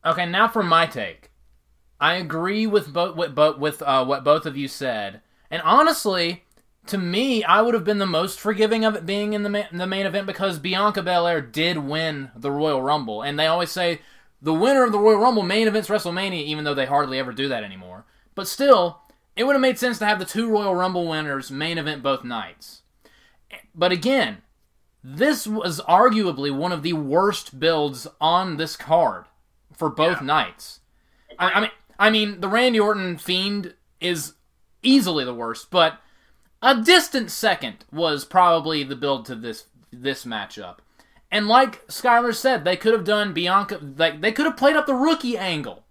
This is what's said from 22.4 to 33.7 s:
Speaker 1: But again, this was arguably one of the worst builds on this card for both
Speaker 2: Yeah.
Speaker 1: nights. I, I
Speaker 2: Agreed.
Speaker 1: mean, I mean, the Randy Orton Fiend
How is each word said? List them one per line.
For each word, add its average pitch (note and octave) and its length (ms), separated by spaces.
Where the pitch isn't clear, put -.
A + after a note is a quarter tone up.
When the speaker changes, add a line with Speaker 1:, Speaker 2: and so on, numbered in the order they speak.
Speaker 1:
But F3+ 200
again, F3 460
this G#3+ 460
was G#3 340
arguably F3+ 720
one E3+ 200
of D3 100
the E3+ 100
worst D#3 680
builds D3+ 460
on F3 380
this D#3 180
card C#3 500
for D#3 160
both E3 300
Speaker 2:
Yeah. C3+ 60
Speaker 1:
nights. C#3 560
I, F3+ 60
I F#3 40
Speaker 2:
Agreed. G3+ 120
Speaker 1:
mean, A3 100
I G#3+ 100
mean, G#3 320
the G3 60
Randy A#3 320
Orton G3 380
Fiend F#3+ 580